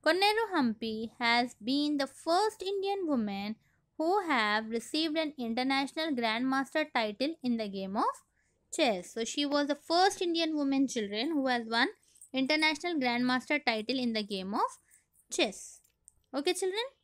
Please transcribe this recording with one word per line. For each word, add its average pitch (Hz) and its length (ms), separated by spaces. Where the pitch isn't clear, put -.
Konneru 403 480
Humpy 226 640
has 240 360
been 294 320
the 277 100
first 381 560
Indian 392 440
woman 214 500
who 349 320
have 220 400
received 302 480
an 311 220
international 269 720
grandmaster 262 800
title 226 500
in 240 140
the 220 120
game 190 280
of 285 80
chess. 214 380
So, 226 100
she 285 220
was 285 220
the 285 80
first 370 440
Indian 330 340
woman, 277 320
children, 220 440
who 277 160
has 240 200
won 233 220
international 311 600
grandmaster 254 680
title 226 340
in 240 140
the 214 100
game 196 300
of 403 260
chess. - 480
Okay, 294 180
children? 381 300